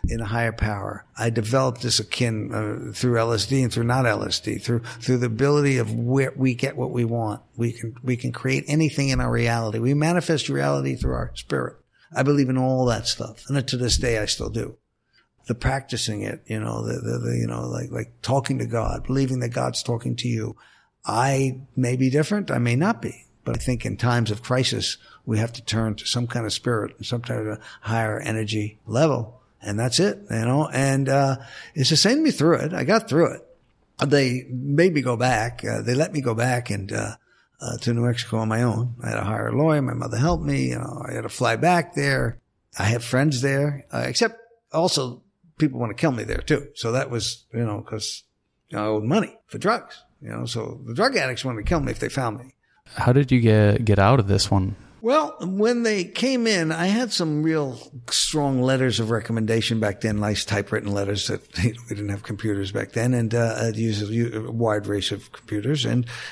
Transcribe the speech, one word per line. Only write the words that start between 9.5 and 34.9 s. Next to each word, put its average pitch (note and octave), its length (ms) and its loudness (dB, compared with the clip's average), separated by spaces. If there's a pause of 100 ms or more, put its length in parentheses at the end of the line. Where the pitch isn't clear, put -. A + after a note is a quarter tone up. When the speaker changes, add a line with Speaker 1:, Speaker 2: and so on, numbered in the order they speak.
Speaker 1:
We B2+ 140 2
manifest D#3+ 540 2
reality C#3 480 0
through B2+ 200 -2
our B2 200 -4
spirit. - 400 -4 (400)
I - 80 2
believe C#3+ 240 4
in C3 100 0
all B2+ 280 2
that A2 220 0
stuff. - 420 -6
And C#3 180 0
to - 80 -2
this B2 220 2
day, A#2+ 200 0
I G#2+ 80 -2
still G#2+ 240 -4
do. G#2+ 280 -6 (720)
The A#2 80 -2
practicing A#2 680 -2
it, G#2 240 -8
you A2 160 -4
know, A2+ 260 -4
the, A2+ 60 -2
the, A#2 240 -4
the, A#2 220 -2
you A#1 80 0
know, A#2+ 200 -4
like, A#2+ 240 -6
like A#2 300 -10
talking C3+ 380 0
to A#2 60 -4
God, A2+ 400 -2
believing C3 340 0
that A#2 100 -4
God's B2+ 340 -4
talking A#2+ 320 -2
to B2 140 -4
you. A2 260 -4 (500)
I C3 540 2 (160)
may B2+ 220 2
be C3 120 4
different. D#3 420 0
I B2+ 60 0
may A#2+ 200 2
not F#3+ 240 0
be. - 240 -10 (180)
But A#2 120 -2
I A2+ 40 -2
think B2 280 -2
in G#2 100 -4
times A#2+ 320 2
of G#2 140 -4
crisis, B2 540 0 (280)
we G#2+ 140 0
have A#2 140 0
to - 100 -16
turn A2 320 -2
to - 100 -12
some B2 220 -2
kind A#2 180 -4
of G#2 80 -4
spirit A2 440 -2
and A#2 80 -12
some A#2+ 160 -4
kind A#2+ 180 -4
of G#2+ 80 -4
a G#2 120 -6 (220)
higher A2 380 -2
energy G#2+ 680 -4
level. B2+ 560 0 (180)
And G#2 200 -4
that's B2 200 2
it, G3 200 2 (100)
you A2+ 160 -2
know, C#3 260 2
and, C3+ 380 2
uh, C3+ 280 2 (360)
it's C3 160 0
sustained A3+ 320 4
me D4+ 80 4
through D#3+ 280 4
it. D#3 160 -2
I C#3+ 100 -2
got G#3+ 260 2
through D#3 240 4
it. - 80 -12 (640)
They C3 420 4
made C#3+ 460 0